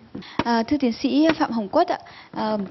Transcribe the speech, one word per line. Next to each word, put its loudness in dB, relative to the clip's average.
À, 2
thưa 0
tiến 2
sĩ 2
Phạm 0
Hồng -4
Quất 2
ạ, -4
ờ, -2